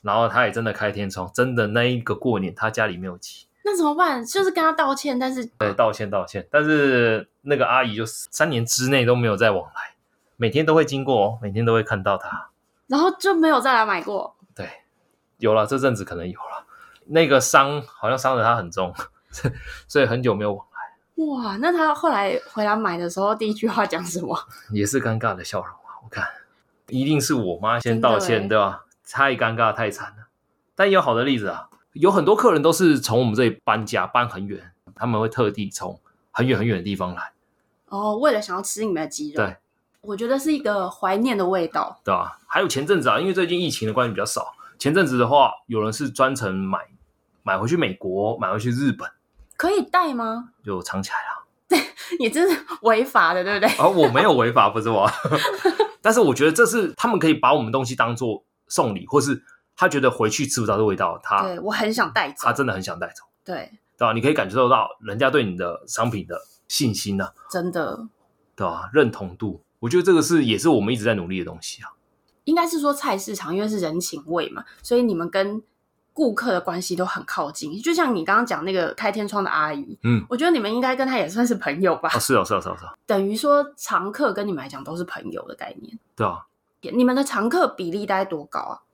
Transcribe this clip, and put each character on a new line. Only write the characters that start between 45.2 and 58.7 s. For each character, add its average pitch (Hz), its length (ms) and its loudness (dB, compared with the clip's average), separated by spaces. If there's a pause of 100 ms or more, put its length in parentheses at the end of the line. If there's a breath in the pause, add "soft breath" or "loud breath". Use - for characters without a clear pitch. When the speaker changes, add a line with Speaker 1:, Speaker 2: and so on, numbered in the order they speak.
Speaker 1:
话， 135 240 6 (140)
有 110 160 -2
人 107 100 -2
是 135 180 -6
专 135 240 2
程 107 220 -2
买， 95 240 -2 (640)
买 95 140 0
回 107 100 -2
去 160 80 2
美 131 180 0
国， 101 440 -4
买 92 120 -4
回 101 80 -2
去 117 140 -2
日 127 220 0
本。 - 160 -10 (480)
Speaker 2:
可 349 140 0
以 403 100 2
带 349 320 0
吗？ 233 380 -6 (120)
Speaker 1:
就 95 180 -4
藏 95 220 -6
起 - 80 -10
来 - 60 -6
啊。 - 260 -10 (240)
Speaker 2:
<laughs> - 540 -2
你 226 80 0
这 320 200 2
是 320 160 -2 (180)
违 220 200 4
法 185 300 2
的， 180 100 -2
对 202 120 -2
不 196 40 -2
对？ 208 160 4
Speaker 1:
啊， 147 100 2
我 170 220 6
没 123 140 4
有 202 100 4
违 120 220 4
法， 104 160 6
不 113 100 -2
是 110 100 -2
我。 104 220 4 (440)
<laughs> 392 460 0
但 220 120 4
是 233 80 6
我 151 120 6
觉 127 120 4
得 160 80 6
这 226 120 6
是 196 300 0
他 - 140 -4
们 202 100 0
可 160 80 2
以 156 60 6
把 131 200 4
我 147 80 2
们 110 80 -4
东 131 140 0
西 123 100 -6
当 120 220 -2
作 117 260 -4 (280)
送 120 260 0